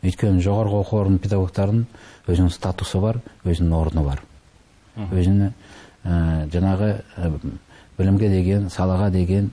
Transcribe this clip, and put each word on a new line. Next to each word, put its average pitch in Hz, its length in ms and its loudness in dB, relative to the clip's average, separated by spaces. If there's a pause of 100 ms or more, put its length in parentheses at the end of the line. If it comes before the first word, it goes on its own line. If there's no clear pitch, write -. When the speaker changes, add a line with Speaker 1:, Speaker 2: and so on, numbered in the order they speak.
Speaker 1:
Өйткені 92 400 2
жоғарғы 101 400 0
оқу 110 160 -2
орнының 98 240 2
педагогтарының 101 600 0 (420)
өзінің 87 260 2
статусы - 480 -4
бар, 113 200 -2 (240)
өзінің 85 280 0
орны 80 300 0
бар. 69 180 -4 (760)
Speaker 2:
Мгм. 98 220 -8
Speaker 1:
Өзінің, 98 360 2 (500)
ә, 82 480 0
жаңағы, 95 380 0 (280)
ә, 85 140 -4 (640)
білімге 98 320 2
деген, 95 400 2
салаға 92 420 0
деген 95 420 0